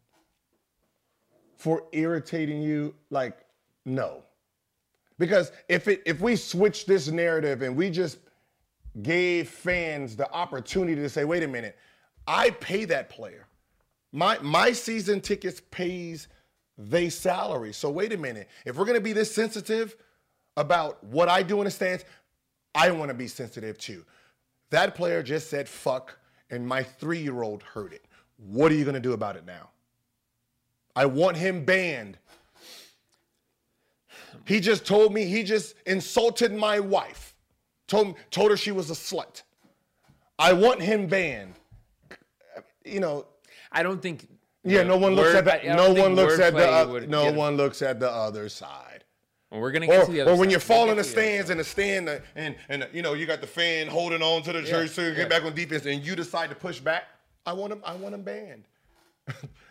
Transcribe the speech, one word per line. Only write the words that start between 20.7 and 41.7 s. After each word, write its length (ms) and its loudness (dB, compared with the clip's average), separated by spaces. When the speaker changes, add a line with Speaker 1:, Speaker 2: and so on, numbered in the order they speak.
Speaker 1:
what 220 2
I 140 4
do 180 -2
in 60 -2
the 60 -4
stands, 340 -4
I 160 4
wanna 240 -6
be 120 -10
sensitive 520 -12
too. 260 -16
That 240 0
player 300 -2
just 260 -6
said 180 -6
'fuck,' 520 -8
and 160 -8
my 160 -2
three-year-old 800 -8
heard 300 -14
it. 120 -20
What 340 2
are 40 2
you 100 0
gonna 140 -4
do 140 -2
about 240 -6
it 80 -20
now? 240 -20
I 120 4
want 300 0
him 280 -2
banned. 540 -2
He 140 2
just 260 0
told 280 6
me, 120 0
he 180 -2
just 320 -2
insulted 680 0
my 260 0
wife. 560 -4
Told, 280 2
told 200 4
her 60 4
she 140 -4
was 180 -4
a 40 -8
slut. 500 -8
I 140 8
want 280 6
him 260 0
banned." 460 -2